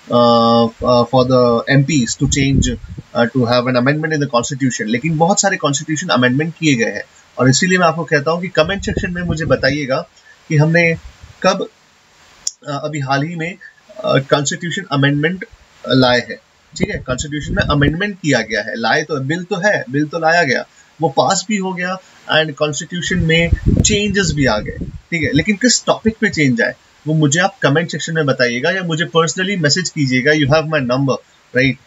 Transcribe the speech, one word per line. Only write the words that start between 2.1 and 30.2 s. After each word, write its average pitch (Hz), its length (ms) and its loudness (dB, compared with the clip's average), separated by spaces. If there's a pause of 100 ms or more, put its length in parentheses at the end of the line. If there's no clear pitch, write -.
to 139 220 -2
change, 135 300 2
uh, - 580 -4
to 120 220 0
have 123 220 2
an 127 80 -2
amendment 151 360 0
in 151 60 -2
the 139 160 -2
constitution। 127 460 -2
लेकिन 123 360 -2
बहुत 180 240 2
सारे 196 160 0
कॉन्स्टिट्यूशन 151 500 -2
अमेंडमेंट 131 520 2
किए 151 160 2
गए 107 160 -2
हैं 101 120 -10 (340)
और 127 120 4
इसीलिए 180 280 2
मैं 175 100 4
आपको 156 160 0
कहता 147 280 0
हूँ 175 100 -2
कि 190 60 -8
कमेंट 180 380 -2
सेक्शन 196 260 -4
में 175 100 -6
मुझे 165 240 -4
बताइएगा 135 600 0 (420)
कि 160 80 2
हमने 165 400 4 (460)
कब, 190 240 0 (1000)
अ, 143 160 -6
अभी 151 160 -6
हाल 139 240 -2
ही 175 120 -6
में, 170 200 -6 (500)
अ, 135 140 2
कॉन्स्टिट्यूशन 156 720 -2
अमेंडमेंट 147 540 0 (440)
लाए 123 300 4
हैं, 113 180 -8 (400)
ठीक 196 120 -2
है, 175 80 -6
कॉन्स्टिट्यूशन 143 580 -6
में - 80 0
अमेंडमेंट 147 520 0
किया 131 260 0
गया 107 200 -2
है। 104 140 -6
लाए 117 280 0
तो, 147 160 -4
बिल 160 240 -4
तो 202 120 -6
है, 180 340 0
बिल 147 160 0
तो 165 140 -6
लाया 165 240 2
गया, - 220 -2 (360)
वो 160 80 0
पास - 380 0
भी 214 100 -2
हो 190 160 -4
गया 180 240 -6 (360)
and 156 200 0
कॉन्स्टिट्यूशन 160 680 -4
में 165 300 2 (200)
चेंजेस 202 680 0
भी 143 100 2
आ 110 120 2
गए, - 280 -8
ठीक - 380 -8
है, 135 100 -2
लेकिन 202 220 2
किस 233 300 0
टॉपिक - 360 0
पे 208 80 0
चेंज 131 320 0
आए 104 120 0 (340)
वो 156 60 -2
मुझे 156 260 2
आप 196 220 0
कमेंट 160 300 2
सेक्शन 160 220 -8
में 160 120 0
बताइएगा 127 460 0
या 190 120 -4
मुझे 165 220 -2
personally 202 520 0
मैसेज 156 320 0
कीजिएगा। 131 420 0